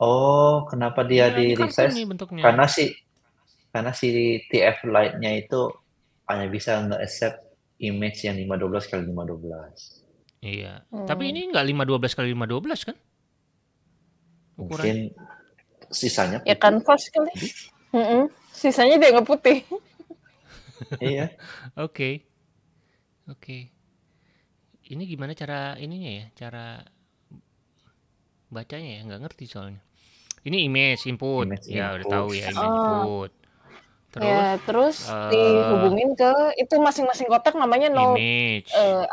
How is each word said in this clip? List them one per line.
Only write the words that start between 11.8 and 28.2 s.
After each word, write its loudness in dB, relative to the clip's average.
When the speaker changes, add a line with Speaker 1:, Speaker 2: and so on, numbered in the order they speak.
Speaker 2:
dua 0
belas -4
kali -4
lima -6
dua -4
belas -6
kan? -14
Speaker 1:
Mungkin -4
Speaker 2:
Ukuran. -20
Speaker 1:
sisanya -2
Speaker 3:
Ya, 2
Speaker 1:
putih. -6
Speaker 3:
kanvas 4
kali. 0
Speaker 1:
Jadi -10
Speaker 3:
Mm-mm. 2
Sisanya 4
dia 8
nggak 4
putih. 4
Speaker 1:
Iya. -2
Speaker 2:
<laughs> -12
Oke. -6
Oke. -20
Ini -12
gimana -12
cara -10
ininya -12
ya? -12
Cara -16